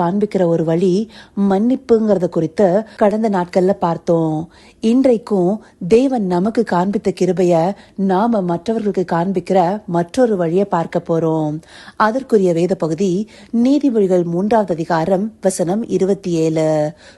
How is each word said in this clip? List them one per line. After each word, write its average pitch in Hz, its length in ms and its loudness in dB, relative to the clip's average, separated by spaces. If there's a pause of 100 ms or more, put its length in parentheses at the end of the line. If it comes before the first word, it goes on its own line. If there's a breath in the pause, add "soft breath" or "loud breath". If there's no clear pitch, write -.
காண்பிக்கிற 196 440 0
ஒரு 165 180 0
வழி 180 460 0 (400 loud breath)
மன்னிப்புங்கிறத 214 760 0
குறித்து 175 560 0 (120 loud breath)
கடந்த 220 340 0
நாட்கள்ல 185 420 0
பார்த்தோம். 165 800 -2 (280 loud breath)
இன்றைக்கும் 220 840 0 (240 loud breath)
தேவன் 240 380 2
நமக்கு 190 440 0
காண்பித்த 190 500 -2
கிருபைய 175 540 2 (220 loud breath)
நாம 202 440 0
மற்றவர்களுக்கு 185 760 -2
காண்பிக்கிற 185 680 0
மற்றொரு 190 520 0
வழியை 180 280 0
பார்க்க 170 440 -4
போறோம். 160 520 -2 (360 loud breath)
அதற்குரிய 214 560 2
வேத 175 220 0
பகுதி 185 540 -2 (360 loud breath)
நீதிமொழிகள் 226 600 2
மூன்றாவது 185 500 0
அதிகாரம் 180 680 -2
வசனம் 190 480 -2
இருபத்தி 190 420 -2
ஏழு. 160 600 0 (260 loud breath)